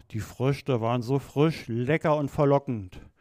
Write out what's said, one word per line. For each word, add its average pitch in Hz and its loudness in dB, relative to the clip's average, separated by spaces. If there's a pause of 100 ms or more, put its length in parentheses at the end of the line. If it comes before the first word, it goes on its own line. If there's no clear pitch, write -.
(100)
die 110 -8
Früchte 127 -2
waren 120 0
so 127 -2
frisch, 147 0
lecker 147 0
und 139 -2
verlockend, 139 0 (200)